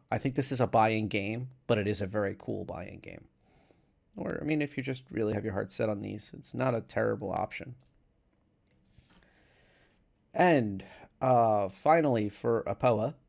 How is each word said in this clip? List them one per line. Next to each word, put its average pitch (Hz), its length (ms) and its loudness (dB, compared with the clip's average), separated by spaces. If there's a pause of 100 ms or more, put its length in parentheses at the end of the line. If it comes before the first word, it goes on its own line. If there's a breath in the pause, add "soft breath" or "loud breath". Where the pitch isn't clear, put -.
(120)
I 113 60 2
think 131 180 -2
this 131 160 -2
is 127 100 0
a 117 60 4
buy-in 110 400 4
game, 110 420 -4 (180)
but 113 100 2
it 101 100 0
is 104 140 0
a 98 60 -2
very 101 320 -2
cool 101 240 -8
buy-in - 360 -12
game. - 260 -18 (880 soft breath)
Or, 175 240 -6
I - 60 -8
mean, 151 160 0
if 143 160 -6
you 131 60 -4
just 131 260 -6
really 107 240 0
have 104 100 -2
your 110 100 -4
heart 98 180 -4
set 113 180 -2
on 101 120 -4
these, 104 360 -10
it's - 160 -16
not 123 220 0
a 113 60 -4
terrible 110 500 -2
option. 101 440 -6 (2500 soft breath)
And, 117 500 4 (380 loud breath)
uh, 113 480 4
finally, 139 600 2
for 117 380 -2
Apoa, 113 480 0 (140)